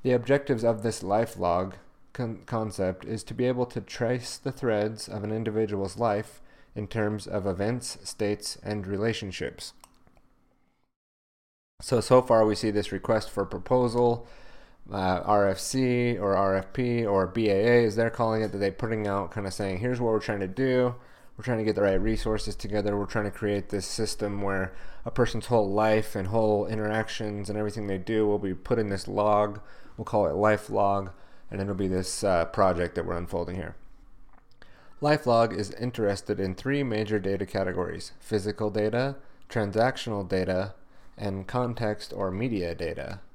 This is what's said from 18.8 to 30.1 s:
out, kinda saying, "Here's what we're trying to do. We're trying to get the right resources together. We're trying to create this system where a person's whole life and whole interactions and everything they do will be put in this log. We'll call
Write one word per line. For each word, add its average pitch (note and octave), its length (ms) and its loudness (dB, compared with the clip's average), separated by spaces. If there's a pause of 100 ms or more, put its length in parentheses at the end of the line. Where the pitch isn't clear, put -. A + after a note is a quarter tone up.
out, G2 260 -2
kinda G2 180 -6
saying, F#2+ 260 -4
"Here's B2 240 -2
what A2+ 100 2
we're G#2+ 80 2
trying G#2 220 -2
to F#2+ 60 -2
do. B2 480 2 (420)
We're G#2+ 80 -14
trying A#2+ 140 0
to A2 40 0
get G#2 120 2
the G2 80 2
right G2 100 6
resources G#2+ 600 2
together. G#2 420 -2
We're G2+ 80 0
trying G#2 200 -2
to G2 60 -2
create G2+ 380 -2
this G2+ 160 -4
system G#2 560 -2
where F#2+ 320 0 (320)
a A2+ 60 -4
person's A#2 340 2
whole A2 240 4
life G#2+ 460 4
and F#2+ 120 -2
whole G#2+ 380 4
interactions G#2+ 840 -2
and G#2 80 -2
everything G#2+ 300 -2
they G2 100 0
do G#2+ 300 2
will G#2 120 2
be G2 140 -2
put A2+ 260 0
in G#2 100 0
this F#2+ 180 -4
log. G#2 540 2 (340)
We'll A2+ 100 -8
call G#2 200 4